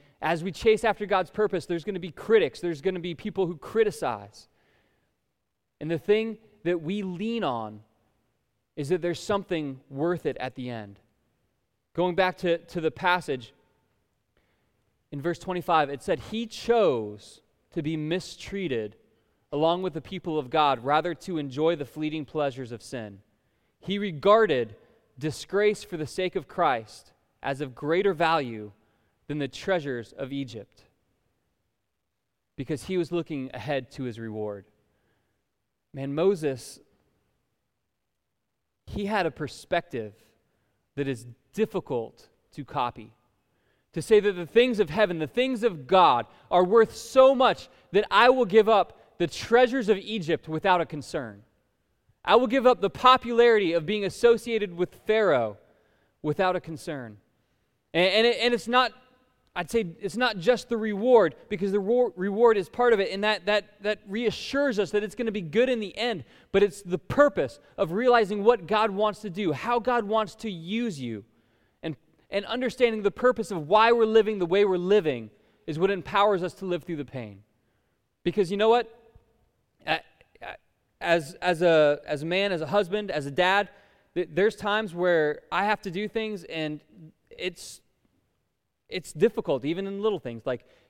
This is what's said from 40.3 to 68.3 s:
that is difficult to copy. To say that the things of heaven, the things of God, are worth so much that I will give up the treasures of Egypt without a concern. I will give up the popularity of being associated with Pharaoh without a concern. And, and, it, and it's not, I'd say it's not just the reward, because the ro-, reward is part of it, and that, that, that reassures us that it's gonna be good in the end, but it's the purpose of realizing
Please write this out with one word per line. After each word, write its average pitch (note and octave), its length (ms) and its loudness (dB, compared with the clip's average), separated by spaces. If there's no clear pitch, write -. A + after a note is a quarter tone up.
that C#3 100 -4
is B2 180 -6
difficult D#3+ 760 -4
to C#3+ 100 -12
copy. A#2+ 480 -6
To E3 100 -8
say G#3+ 160 4
that G3+ 140 2
the F3 120 -8
things A#3 360 4
of E3 100 0
heaven, E3 300 0
the D3+ 80 -4
things B3+ 340 -2
of E3+ 240 -2
God, C#3+ 400 6
are E3+ 140 6
worth A3 320 4
so C4 360 6
much B3 360 2
that G#3 180 4
I A3 180 8
will C4 160 6
give G3+ 240 6
up G#3 300 2
the E3+ 100 0
treasures A#3+ 600 2
of G3+ 100 4
Egypt E3+ 500 -4
without F3 320 2
a D#3+ 40 -2
concern. B2+ 600 -10
I F3+ 100 6
will B3 140 6
give A#3+ 180 0
up B3 140 6
the G3 100 0
popularity A#3 840 4
of E3 140 0
being G#3 180 -2
associated G#3+ 720 0
with F3 160 -4
Pharaoh C#3+ 520 2
without F3+ 340 0
a F3 40 -6
concern. C3+ 580 -12
And, F3+ 200 2
and, A3 140 4
it, A#3 140 2
and A#3+ 120 2
it's A#3 140 -2
not, B3 240 2
I'd F3 160 -6
say A3+ 160 0
it's G3 160 -8
not A3+ 220 0
just A3 300 2
the A#3+ 80 -2
reward, G#3+ 600 4
because G3 220 -2
the G3+ 80 0
ro-, A3+ 380 2
reward G#3 400 4
is F#3 120 -2
part A#3+ 260 2
of G3+ 40 4
it, F#3 140 -2
and G3 100 -4
that, G#3 240 0
that, G#3 360 -2
that G#3 260 -4
reassures A#3 720 -2
us F#3+ 100 -2
that G#3 140 -2
it's G#3+ 100 -10
gonna A#3 160 -4
be G#3 100 -6
good F#3+ 280 2
in B3 100 -2
the G3+ 180 -8
end, G#3+ 280 -4
but G3 140 4
it's - 180 -2
the F3 160 -4
purpose C#4 640 0
of E3 140 -2
realizing G#3+ 500 2